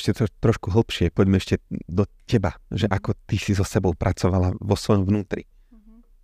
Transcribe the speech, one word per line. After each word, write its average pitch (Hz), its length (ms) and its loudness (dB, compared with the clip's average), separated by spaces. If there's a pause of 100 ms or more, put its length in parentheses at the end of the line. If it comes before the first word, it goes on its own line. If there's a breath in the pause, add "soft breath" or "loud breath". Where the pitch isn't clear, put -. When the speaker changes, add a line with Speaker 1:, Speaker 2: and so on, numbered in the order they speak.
Speaker 1:
ešte - 160 -2
tro-, - 240 -2
trošku 95 320 0
hlbšie, 101 400 2
poďme 98 240 4
ešte - 320 -2
do 95 400 -2 (160)
teba, 98 320 0 (160)
že 104 160 0
Speaker 2:
Mhm. 95 80 -4
Speaker 1:
ako 98 120 -6 (200)
ty 104 80 0
si - 160 -2
so 95 80 0
sebou 95 320 0
pracovala 90 640 0
vo 101 160 -2
svojom 98 320 0
vnútri. 101 400 -2 (240)
Speaker 2:
Mhm. 220 320 -20 (220)